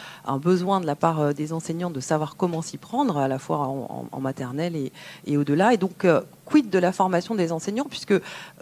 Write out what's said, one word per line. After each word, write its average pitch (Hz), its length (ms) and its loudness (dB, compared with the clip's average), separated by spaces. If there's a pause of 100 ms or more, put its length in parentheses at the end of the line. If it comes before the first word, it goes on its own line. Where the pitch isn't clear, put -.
(260)
un 135 100 -2
besoin 180 460 2
de 165 40 -4
la 151 100 0
part, 165 220 2
euh, 147 140 2
des 151 220 -6
enseignants 165 360 -4
de 131 100 -8
savoir 151 360 -2
comment 170 240 -2
s'y - 160 -10
prendre, 233 400 -2
à 139 100 0
la 135 120 -2
fois 147 220 -4
en, 135 280 -4
en, - 240 -10
en 131 80 -8
maternelle 135 560 -4
et, 135 160 -4 (340)
et 143 120 2
au-delà. 147 340 4
Et 226 60 4
donc, 180 260 -2
euh, 160 160 6 (240)
quid 285 240 4
de 185 100 2
la 180 140 4
formation 185 420 0
des 170 180 2
enseignants, 202 360 -4
puisque - 300 0 (440)